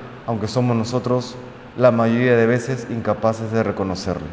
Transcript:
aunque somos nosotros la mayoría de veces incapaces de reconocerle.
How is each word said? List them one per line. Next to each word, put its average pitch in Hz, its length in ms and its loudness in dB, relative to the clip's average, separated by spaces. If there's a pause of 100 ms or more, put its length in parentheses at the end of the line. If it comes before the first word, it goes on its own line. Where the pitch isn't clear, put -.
(280)
aunque 110 200 -2
somos 123 280 0
nosotros 120 600 -2 (420)
la 123 140 8
mayoría 117 440 4
de 113 100 6
veces 123 440 0
incapaces 110 600 -2
de 113 120 2
reconocerle. 95 680 -4